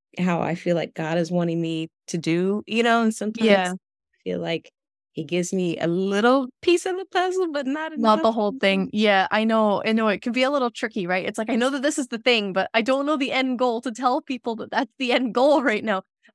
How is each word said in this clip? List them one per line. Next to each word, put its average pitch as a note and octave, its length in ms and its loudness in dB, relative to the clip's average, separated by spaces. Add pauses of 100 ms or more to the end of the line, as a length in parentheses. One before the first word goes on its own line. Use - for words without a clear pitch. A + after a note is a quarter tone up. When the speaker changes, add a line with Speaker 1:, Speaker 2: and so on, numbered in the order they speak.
(180)
Speaker 1:
how F3 240 0
I E3 140 -2
feel F3 220 -2
like - 160 -6
God D#3+ 240 -4
is F3 140 -2
wanting E3+ 280 0
me E3 300 -4 (180)
to F3+ 100 -6
do, F3+ 500 0
you A#3 160 0
know, A#3 180 4
and A3 120 2
sometimes A3 340 -2
Speaker 2:
Yeah. F#3 260 4
Speaker 1:
I - 500 -18
feel F3+ 160 -4
like E3 320 -6 (400)
he D#3+ 140 -8
gives F3 260 -2
me F3+ 260 -2
a E3 100 -2
little G3+ 600 2 (140)
piece F4 240 2
of F#4 100 -4
the F#4 100 -8
puzzle, F4+ 460 -2
but C#4 160 -4
not D#4 300 -6
Speaker 2:
Not A3 200 4
the G#3+ 40 0
Speaker 1:
enough. A3 140 2
Speaker 2:
whole G#3 180 0
thing. F#3+ 400 2
Yeah, G3+ 360 4
I A3 140 0
know. A3 420 2
I A3 60 0
know A3 160 2
it G3+ 140 0
can B3 100 -4
be B3+ 120 0
a C4+ 80 2
little B3+ 200 0
tricky, G#3+ 340 -6
right? F3+ 200 0
It's G#3 120 -6
like, A3 120 -4
"I G3 80 0
know B3 120 2
that C4+ 120 -4
this D4+ 180 0
is B3+ 80 -2
the A#3 100 -8
thing, G#3+ 360 0
but F#3+ 200 0
I A#3 80 2
don't C4+ 240 0
know D4+ 120 0
the C4 160 -2
end C4 260 -2
goal A#3+ 220 0
to B3+ 100 -6
tell C4 300 -2
people A#3+ 360 -6
that G#3 140 -10
that's B3 280 -2
the B3 120 -2
end A#3+ 220 0
goal C#4 300 4
right G#3+ 200 0
now." G3 200 -2 (320)